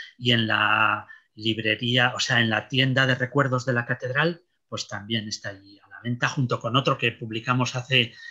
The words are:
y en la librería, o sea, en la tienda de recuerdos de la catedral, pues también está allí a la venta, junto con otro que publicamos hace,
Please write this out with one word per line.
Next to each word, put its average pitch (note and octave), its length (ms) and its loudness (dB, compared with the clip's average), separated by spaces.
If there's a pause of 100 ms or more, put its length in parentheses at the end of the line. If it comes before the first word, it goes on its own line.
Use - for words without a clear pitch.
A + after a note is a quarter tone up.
(160)
y B2 160 2
en A2+ 140 4
la G#2+ 600 2 (280)
librería, A2+ 840 0
o - 40 -8
sea, A#2+ 200 2
en A2+ 100 4
la G#2+ 180 0
tienda C3 380 2
de B2+ 80 4
recuerdos B2+ 520 0
de C3 80 0
la A#2 120 0
catedral, C#3 560 -2 (260)
pues - 200 -8
también G#2+ 400 -6
está G#2 220 -10
allí G2 300 -20
a - 80 -20
la - 140 -20
venta, A#2+ 260 -2
junto A#2+ 320 -2
con A#2+ 160 -4
otro C3+ 220 2
que A#2+ 140 0
publicamos B2 640 -2
hace, A#2+ 380 0 (160)